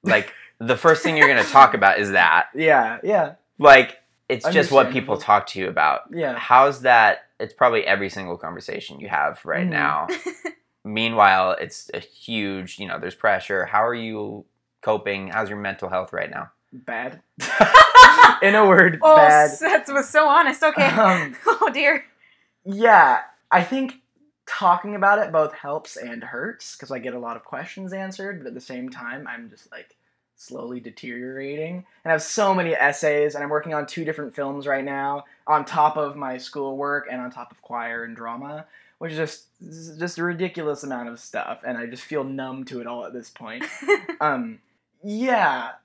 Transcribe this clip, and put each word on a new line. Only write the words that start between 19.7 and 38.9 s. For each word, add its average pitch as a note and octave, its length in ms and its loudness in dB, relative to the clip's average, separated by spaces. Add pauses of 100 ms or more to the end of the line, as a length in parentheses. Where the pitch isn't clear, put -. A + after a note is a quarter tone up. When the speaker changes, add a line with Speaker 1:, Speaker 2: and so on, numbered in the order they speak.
Speaker 3:
was C#4 200 -2
so D4+ 200 2
honest. D4 340 2
Okay. D4+ 240 2
Speaker 2:
Um, F#3 540 0
Speaker 3:
<laughs> - 60 -6
Oh, - 260 0
dear. C#4+ 320 -2 (600)
Speaker 2:
Yeah, G3 560 4 (300)
I F3+ 140 2
think C4+ 360 -8 (460)
talking F#3+ 480 -2
about G3+ 240 0
it G#3 140 -6
both D#3 220 -2
helps D3 420 -12
and A#2+ 260 -16
hurts, B2 540 -14
'cause C3 140 -20
I C3 80 -10
get A#2+ 160 -12
a B2 40 -12
lot A#2 180 -12
of - 80 -20
questions F3+ 500 -16
answered, F#3+ 460 -14
but B2+ 80 -16
at A#2+ 60 -16
the B2 60 -16
same B2+ 300 -16
time, B2+ 360 -16
I'm A#2 240 -18
just, - 220 -20
like, - 240 -20 (400)
slowly B2 420 -16
deteriorating. C3 960 -14 (300)
And D#3+ 60 -6
I - 20 -
have D#3 100 -2
so G3 320 -2
many E3+ 180 -2
essays, D3 600 -2
and C#3+ 80 -10
I'm D3 80 -10
working D3+ 240 -6
on D3 120 -8
two E3 180 -12
different D3+ 320 -10
films C#3 320 -10
right C3+ 160 -4
now, C#3 400 -8 (240)
on D3+ 160 0
top D3+ 320 -2
of C#3+ 180 -6
my C3 240 -12
schoolwork C#3 720 -10
and B2+ 100 -10
on B2 120 -12
top B2 180 -20
of - 100 -20
choir A#2 440 -12
and A#2 100 -16
drama, C3 500 -14 (340)